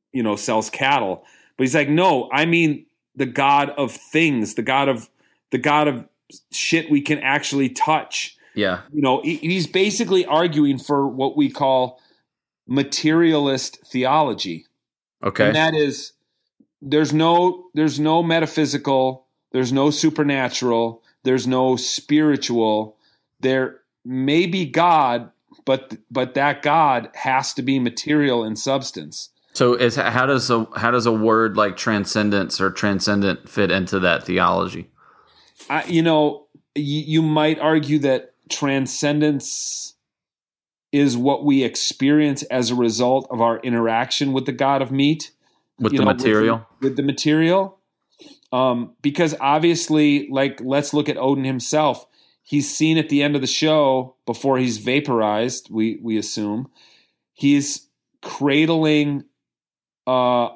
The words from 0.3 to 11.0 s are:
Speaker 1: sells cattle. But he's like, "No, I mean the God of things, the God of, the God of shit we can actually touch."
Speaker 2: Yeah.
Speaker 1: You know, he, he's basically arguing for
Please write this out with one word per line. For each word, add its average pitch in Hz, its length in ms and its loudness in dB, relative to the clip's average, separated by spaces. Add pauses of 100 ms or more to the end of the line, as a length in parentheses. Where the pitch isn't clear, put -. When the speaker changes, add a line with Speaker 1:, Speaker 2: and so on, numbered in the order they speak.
Speaker 1:
sells 110 360 -2
cattle. 131 540 -2 (340)
But 139 60 0
he's 127 100 0
like, 147 160 2
"No, 156 420 2
I 147 140 2
mean 170 400 0 (300)
the 131 100 -2
God 139 440 2
of 139 220 -4
things, 143 640 0
the 117 80 -4
God 135 260 0
of, 117 220 -4 (400)
the 131 80 -2
God 151 300 2
of 123 200 -6 (440)
shit 160 380 -2
we 143 120 4
can 143 160 -2
actually 139 520 -2
touch." - 680 -4 (180)
Speaker 2:
Yeah. 95 280 -2 (100)
Speaker 1:
You 151 100 -2
know, 131 200 2
he, 160 140 -4
he's 175 300 -2
basically 190 580 0
arguing 147 540 2
for 139 300 -2